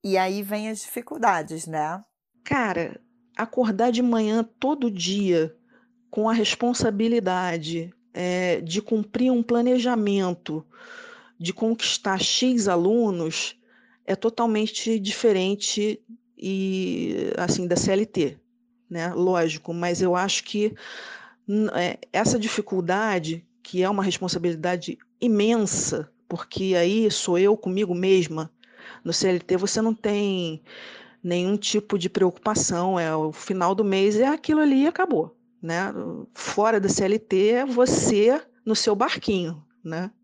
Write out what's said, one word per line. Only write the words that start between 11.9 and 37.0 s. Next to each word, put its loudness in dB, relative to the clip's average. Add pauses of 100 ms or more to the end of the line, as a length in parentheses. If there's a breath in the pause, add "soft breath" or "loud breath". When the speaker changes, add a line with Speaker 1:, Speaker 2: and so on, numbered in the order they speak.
Speaker 2:
X 0
alunos, 0 (500 soft breath)
é 0
totalmente 0
diferente 0 (360)
e, -2
assim, -2
da 2
C 0
L 2
T, -2 (500)
né? -6
Lógico, 0
mas -2
eu 2
acho 0
que, -2 (720 loud breath)
n-, 0
é, -2 (140)
essa 0
dificuldade, -2 (180)
que -4
é 2
uma -2
responsabilidade -4 (220)
imensa, 0 (180)
porque -4
aí 4
sou 0
eu 6
comigo -2
mesma, 2 (500 loud breath)
no -4
C 2
L 2
T 0
você 0
não 2
tem -2 (600 loud breath)
nenhum 0
tipo -2
de -2
preocupação, 0
é, 0
o -2
final 0
do 0
mês 2
é 4
aquilo 0
ali 4
e 4
acabou, 0 (260)
né? -4 (420)
Fora 0
da 0
C 0